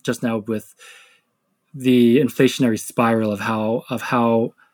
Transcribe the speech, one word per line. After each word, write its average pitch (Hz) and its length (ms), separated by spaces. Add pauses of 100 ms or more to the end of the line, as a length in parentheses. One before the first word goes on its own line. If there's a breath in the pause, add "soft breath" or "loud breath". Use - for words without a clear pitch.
just - 180
now 117 160
with 107 380 (960 loud breath)
the 123 440
inflationary 127 640
spiral 113 520
of 101 80
how, 110 500
of 120 140
how 117 500 (200 soft breath)